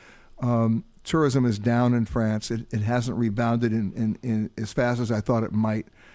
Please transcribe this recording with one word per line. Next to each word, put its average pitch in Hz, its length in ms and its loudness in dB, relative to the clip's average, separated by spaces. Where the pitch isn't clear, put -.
Um, 113 440 2
tourism 139 440 2
is 107 100 0
down 120 380 2
in 117 100 2
France. 110 460 -2
It, 113 200 -6
it 110 100 -2
hasn't 120 360 0
rebounded 117 560 0
in, 107 200 0
in, 110 280 -2
in 110 340 -2
as 110 160 -8
fast 123 300 0
as 117 100 -2
I 107 80 0
thought 113 240 0
it - 80 -6
might. 110 360 0